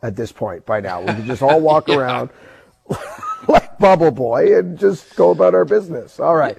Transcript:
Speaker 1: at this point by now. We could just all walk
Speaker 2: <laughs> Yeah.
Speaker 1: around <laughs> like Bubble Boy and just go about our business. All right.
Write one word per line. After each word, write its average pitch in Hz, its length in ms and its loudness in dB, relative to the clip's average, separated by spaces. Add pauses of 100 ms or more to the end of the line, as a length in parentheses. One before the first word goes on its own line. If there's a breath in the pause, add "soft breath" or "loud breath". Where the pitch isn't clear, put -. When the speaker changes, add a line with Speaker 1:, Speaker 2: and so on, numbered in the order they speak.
Speaker 1:
at 107 120 -8
this 113 160 -8
point 92 340 -10
by 110 140 -2
now. 90 220 -8
We 95 60 -8
could 107 180 -6
just 123 160 -6
all 147 180 4
walk 156 280 2
Speaker 2:
<laughs> - 20 -6
Yeah. 170 80 2
Speaker 1:
around 127 320 -6 (580 soft breath)
<laughs> - 600 -10
like - 280 2
Bubble 180 340 4
Boy 123 460 2
and 175 220 -2
just 196 380 -2
go 175 140 4
about 180 220 2
our 180 120 2
business. - 540 -4
All 160 160 2
right. 127 240 -2